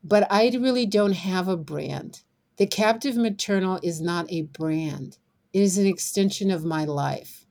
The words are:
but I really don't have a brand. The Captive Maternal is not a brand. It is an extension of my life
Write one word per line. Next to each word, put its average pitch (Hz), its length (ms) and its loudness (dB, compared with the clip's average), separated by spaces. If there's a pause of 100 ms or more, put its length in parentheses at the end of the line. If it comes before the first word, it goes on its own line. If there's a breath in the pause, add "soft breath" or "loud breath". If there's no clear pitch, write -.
but 202 260 4
I 220 280 4
really 247 280 2
don't 202 280 2
have 185 340 -2
a 190 80 0
brand. 147 680 -8 (340)
The 202 100 2
Captive 226 500 0
Maternal 196 680 0
is 165 200 -4
not 170 280 -2
a 165 120 -4
brand. 156 720 -6 (360)
It 196 100 2
is 196 160 2
an 196 80 4
extension 196 640 0
of 165 140 -2
my 160 200 0
life 143 540 -4 (120)